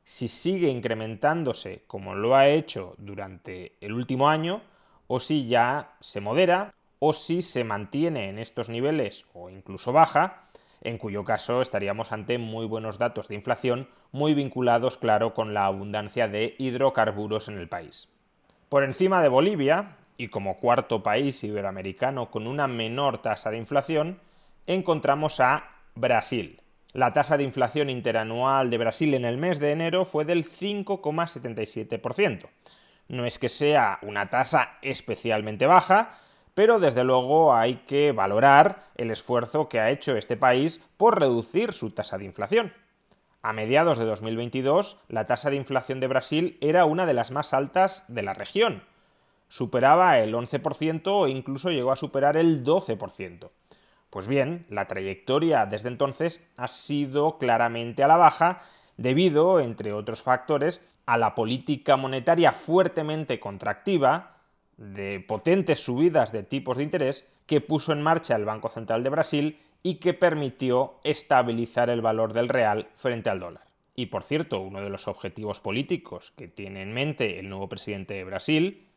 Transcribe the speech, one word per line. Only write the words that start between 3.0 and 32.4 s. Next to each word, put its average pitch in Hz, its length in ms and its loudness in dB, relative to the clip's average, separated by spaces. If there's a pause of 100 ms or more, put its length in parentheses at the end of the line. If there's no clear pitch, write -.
el 104 100 -10
último 127 380 0
año, 165 320 -2 (460)
o 123 120 -2
si 143 280 -2
ya 123 520 0
se - 220 -12
modera, 175 540 0 (240)
o 156 120 2
si 170 300 -2
se 131 220 -4
mantiene 110 640 -4
en 98 80 -12
estos 117 320 -8
niveles 127 640 -2
o 90 160 -18
incluso 98 440 -8
baja, 160 500 4 (380)
en 113 180 -8
cuyo 104 240 -6
caso 117 360 -2
estaríamos 107 520 -4
ante 110 260 -4
muy 113 300 -8
buenos 110 320 -8
datos 117 300 -4
de 104 40 -10
inflación, 120 560 -4 (220)
muy 147 240 2
vinculados, 127 640 0
claro, 110 340 2
con 107 220 -4
la 98 100 2
abundancia 104 640 -2
de 107 320 -4
hidrocarburos 113 880 0
en 104 100 -12
el 85 100 -12
país. - 400 -14 (640)
Por 139 140 4
encima 180 400 2
de 143 60 8
Bolivia, 160 640 2 (220)
y 120 100 -8
como 98 300 -6
cuarto 117 440 2
país 127 420 0
iberoamericano 104 880 -4
con 110 160 -8
una 139 220 -2
menor 120 560 -2
tasa 110 260 -4
de 110 80 -6
inflación, 151 640 -2 (480)
encontramos 156 720 0
a 135 280 2 (280)
Brasil. 117 640 -2 (320)
La 127 180 2
tasa 147 240 2
de 143 80 0
inflación 135 460 -2
interanual 123 800 0
de 117 80 0
Brasil 120 380 0
en 123 100 -2
el 120 120 -2
mes 160 220 -2
de 147 140 0
enero 165 320 0
fue 151 180 -2
del 165 220 0
cinco 202 560 -6
coma 156 260 -2
setenta 117 340 -10
y 107 40 -2
siete 110 340 -8
por 113 140 -6
ciento. 190 340 0 (640)